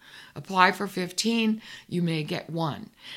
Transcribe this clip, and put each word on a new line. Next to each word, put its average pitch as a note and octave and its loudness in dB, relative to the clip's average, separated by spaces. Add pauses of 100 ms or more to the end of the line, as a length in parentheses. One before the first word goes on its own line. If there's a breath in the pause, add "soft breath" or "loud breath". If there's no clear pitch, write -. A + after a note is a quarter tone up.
(340 loud breath)
Apply F#3 4
for G3+ -4
fifteen, A3 0 (260 loud breath)
you F3 0
may E3 0
get D#3 -6
one. D#3 -4 (260 loud breath)